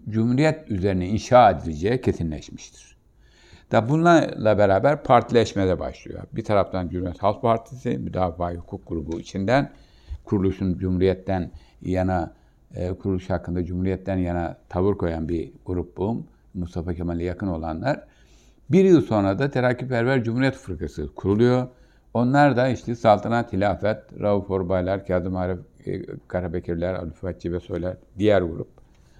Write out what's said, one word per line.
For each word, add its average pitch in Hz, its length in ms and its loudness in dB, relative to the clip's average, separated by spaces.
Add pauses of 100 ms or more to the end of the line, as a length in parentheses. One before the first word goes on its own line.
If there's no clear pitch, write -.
Cumhuriyet 123 600 2
üzerine 92 360 0
inşa 110 440 6
edileceği 82 500 -2
kesinleşmiştir. - 960 -6 (720)
Da 113 180 2
bunlarla 156 680 4
beraber 104 460 4
partileşme 113 640 4
de 87 120 0
başlıyor. - 440 -12 (100)
Bir 110 100 -6
taraftan 92 460 0
Cumhuriyet 90 340 -8
Halk 101 180 0
Partisi, 120 560 -2
Müdafaa 87 560 -4
Hukuk 87 340 -12
Grubu 82 320 -6
içinden 110 520 0 (520)
kuruluşun 95 540 0
Cumhuriyet'ten 92 760 0 (300)
yana, 92 520 -2 (420)
e, 90 180 -4
kuruluş 92 360 -4
hakkında 90 360 -4
Cumhuriyet'ten 92 520 -4
yana 87 400 -4 (120)
tavır 95 280 0
koyan 82 320 -4
bir 82 220 -6 (140)
grup 87 320 -6
bu. 113 280 -4 (280)
Mustafa 87 400 -6
Kemal'e 85 300 -6
yakın 92 240 -6
olanlar. 80 560 -4 (680)
Bir 190 140 6
yıl 170 160 6
sonra 98 380 0
da 143 120 0
Terakkiperver 127 720 0
Cumhuriyet 127 320 0
Fırkası 76 600 -8
kuruluyor. 123 520 2 (460)
Onlar 127 440 4
da 127 120 2
işte 117 260 -4
saltanat, 113 580 2
hilafet, 98 640 -2
Rauf 101 320 0
Orbaylar, 92 540 -2
Kazım 92 300 -2
Arif, 92 240 -4 (260)
e, 95 200 -8 (220)
Karabekirler, 90 680 -4
Ali 90 180 -8
Fuat 87 300 -10
Cebesoylar, 87 560 -6 (200)
diğer 101 240 4
grup. - 380 -6 (400)